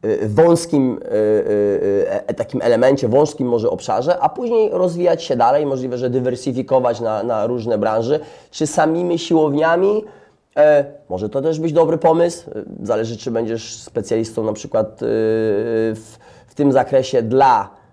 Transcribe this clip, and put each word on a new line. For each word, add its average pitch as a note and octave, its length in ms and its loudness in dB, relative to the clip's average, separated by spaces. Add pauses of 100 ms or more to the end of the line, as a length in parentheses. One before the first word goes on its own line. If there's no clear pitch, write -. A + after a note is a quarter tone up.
y, G#2+ 220 -2
w G#2+ 80 -2
wąskim, D#3 600 2
y, - 180 -6
y, - 0 - (960)
y, - 140 -6
e, A2+ 60 -4
takim - 280 -6
elemencie, B2 460 4
wąskim C#3 400 2
może A#2 220 0
obszarze, A#2+ 500 -2
a D#3 100 0
później A#3 400 0
rozwijać F3 540 0
się C3+ 120 -2
dalej, C3 300 2
możliwe, B2+ 320 -4
że B2 120 -2
dywersyfikować B2 920 -2
na, G#2+ 220 -2
na A2 220 -2
różne A#2 320 -2
branże, A2 420 0 (320)
czy D#3 160 -4
samymi E3+ 520 0
siłowniami, E3 840 0 (540)
e, D3 280 6 (240)
może G2 200 -6
to C3+ 120 -4
też D#3 180 -2
być D#3+ 140 -2
dobry E3 240 2
pomysł, E3+ 520 0
e, - 140 -10 (200)
zależy, A2+ 340 -4
czy A#2+ 140 -8
będziesz A2+ 440 -6
specjalistą A2+ 680 -4
na G#2+ 100 -2
przykład, G#2+ 340 -4
e, - 180 -10 (920)
w, - 220 -20 (300)
w - 80 -20
tym C#3+ 160 2
zakresie C3 500 2
dla A#2+ 480 2 (240)